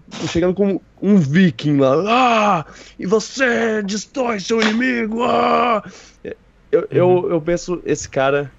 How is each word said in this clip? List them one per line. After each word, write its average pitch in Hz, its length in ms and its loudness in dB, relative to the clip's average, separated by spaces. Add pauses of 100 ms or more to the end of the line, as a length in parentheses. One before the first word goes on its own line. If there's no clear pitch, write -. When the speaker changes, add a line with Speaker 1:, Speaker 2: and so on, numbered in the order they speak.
(280)
Speaker 1:
chegando 175 280 0
como 196 260 0 (200)
um 202 160 4
viking 151 600 2
lá, 139 300 4
"Ah, 220 580 2 (320)
e - 80 -8
você 226 800 -2
destrói 214 560 -6
seu 226 220 -2
inimigo, 226 640 -2
ah!" 240 600 0 (880)
Eu, 165 200 2
eu, 175 180 2
Speaker 2:
Uhum. 180 220 0
Speaker 1:
eu 170 100 -2
penso, 170 440 -4
esse 143 240 -4
cara 139 500 -2